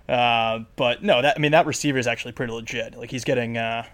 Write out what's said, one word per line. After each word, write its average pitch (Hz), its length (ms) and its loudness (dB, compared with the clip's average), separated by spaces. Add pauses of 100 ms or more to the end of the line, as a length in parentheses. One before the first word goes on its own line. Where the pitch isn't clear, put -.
Uh, 117 520 2 (160)
but 120 260 0
no, 123 180 4
that, 139 160 2
I - 20 -10
mean, 151 140 2
that 156 140 6
receiver 143 320 -2
is 120 80 0
actually 120 260 -6
pretty 123 180 -6
legit. 117 460 -8
Like, 117 140 -12
he's 123 140 -8
getting, 117 340 0
uh, 113 360 -4